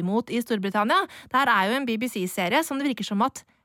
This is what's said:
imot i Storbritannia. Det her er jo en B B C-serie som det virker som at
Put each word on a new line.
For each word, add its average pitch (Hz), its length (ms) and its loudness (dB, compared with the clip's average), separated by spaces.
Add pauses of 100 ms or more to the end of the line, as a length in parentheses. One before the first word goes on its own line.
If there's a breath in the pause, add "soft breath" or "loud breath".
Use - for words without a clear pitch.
imot 202 280 0
i 240 120 -2
Storbritannia. 214 640 0 (260 loud breath)
Det 254 80 2
her 269 100 4
er 202 220 4
jo 247 80 0
en 277 80 -4
B 226 100 -2
B 240 120 -2
C-serie 196 560 0
som 269 160 -4
det 285 100 0
virker 214 160 -4
som 208 160 0
at - 220 -2 (200)